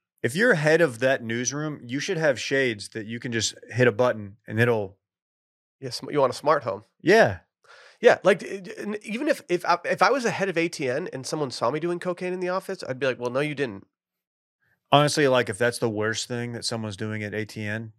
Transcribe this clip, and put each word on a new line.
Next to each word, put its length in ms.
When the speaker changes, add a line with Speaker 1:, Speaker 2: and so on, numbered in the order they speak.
Speaker 1:
If 140
you're 180
head 260
of 200
that 240
newsroom, 580
you 160
should 200
have 200
shades 520
that 160
you 120
can 140
just 220
hit 180
a 40
button 440
and 140
it'll 360
Speaker 2:
Yes, 280
you 120
want 120
a 40
smart 260
home. 220
Speaker 1:
Yeah. 380
Speaker 2:
Yeah, 220
like, 180
d-, 200
d-, 160
and 260
even 260
if, 200
if 160
I, 220
if 160
I 80
was 140
the 60
head 200
of 80
A 100
T 220
N 200
and 160
someone 240
saw 200
me 100
doing 180
cocaine 360
in 60
the 100
office, 360
I'd 120
be 80
like, 120
"Well, 120
no, 100
you 140
didn't." 320
Speaker 1:
Honestly, 340
like, 220
if 80
that's 220
the 100
worst 400
thing 240
that 140
someone's 320
doing 240
at 100
A 140
T 180
N, 340